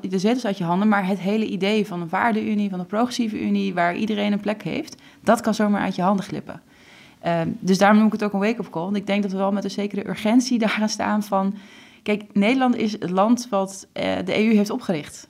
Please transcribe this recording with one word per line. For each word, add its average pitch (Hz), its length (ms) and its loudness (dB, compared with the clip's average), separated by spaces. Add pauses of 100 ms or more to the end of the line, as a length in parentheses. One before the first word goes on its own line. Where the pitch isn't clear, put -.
de 185 100 -2
zetels 233 280 0
uit 202 120 -2
je 185 60 -4
handen, 180 240 2
maar 202 180 2
het 196 120 -2
hele 208 280 -2
idee 202 400 0
van 175 140 -8
een 170 80 -6
waardeunie, 208 640 0
van 185 100 -6
een 180 60 -6
progressieve 226 560 -2
unie, 202 320 0
waar 175 220 0
iedereen 208 360 0
een 202 80 0
plek 214 220 -4
heeft, 156 400 -8 (200)
dat 226 180 4
kan 220 140 0
zomaar 208 260 2
uit 190 160 -2
je 185 60 -2
handen 185 220 2
glippen. - 360 -10 (600)
Ehm, 165 280 0 (120)
dus 180 180 2
daarom 202 200 8
noem 220 80 6
ik 208 60 4
het 214 120 -4
ook 202 80 -2
een 196 80 -2
wake-up 214 300 -2
call. 160 120 -4
Want 202 140 -2
ik 202 100 -4
denk 202 160 0
dat 196 100 -4
we 190 60 -4
wel 196 140 0
met 202 120 -2
een 196 60 -4
zekere 202 380 -6
urgentie 240 520 2
<laughs> 226 60 2
daaraan 214 220 0
staan 208 340 0
van... 196 320 0 (480)
Kijk, 208 300 -2
Nederland 247 440 2
is 214 160 -2
het - 180 -6
land 214 400 2
wat, 196 420 -4
eh, 185 320 -2
de - 140 -2
E 214 80 4
U 226 80 4
heeft 208 160 4
opgericht. 180 600 -6